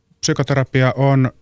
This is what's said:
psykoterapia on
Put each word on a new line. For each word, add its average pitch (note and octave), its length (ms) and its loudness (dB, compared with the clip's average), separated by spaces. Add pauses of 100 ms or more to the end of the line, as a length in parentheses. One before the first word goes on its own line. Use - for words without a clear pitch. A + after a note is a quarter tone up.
(200)
psykoterapia C3 760 -2
on C3+ 340 2 (120)